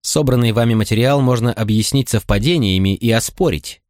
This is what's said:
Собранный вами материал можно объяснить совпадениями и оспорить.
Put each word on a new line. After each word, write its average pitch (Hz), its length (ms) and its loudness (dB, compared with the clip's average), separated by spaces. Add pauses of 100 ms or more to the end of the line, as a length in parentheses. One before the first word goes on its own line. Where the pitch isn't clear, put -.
Собранный 127 500 0
вами 117 220 2
материал 117 480 0
можно 123 300 0
объяснить 110 580 -2
совпадениями 101 840 0
и 117 160 -2
оспорить. 113 800 -4